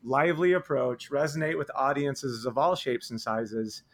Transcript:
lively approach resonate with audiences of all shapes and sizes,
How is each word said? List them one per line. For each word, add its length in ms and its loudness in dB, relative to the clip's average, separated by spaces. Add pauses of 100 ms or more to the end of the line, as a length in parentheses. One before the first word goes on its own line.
lively 500 4
approach 580 0
resonate 460 0
with 180 -4
audiences 680 0
of 140 -2
all 180 4
shapes 340 -4
and 80 -6
sizes, 760 -4